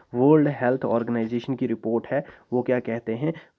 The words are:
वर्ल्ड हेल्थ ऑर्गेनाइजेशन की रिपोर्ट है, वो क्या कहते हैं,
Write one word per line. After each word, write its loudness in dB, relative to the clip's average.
वर्ल्ड 6
हेल्थ 0
ऑर्गेनाइजेशन -2
की -2
रिपोर्ट -2
है, -4
वो 2
क्या 0
कहते -6
हैं, -2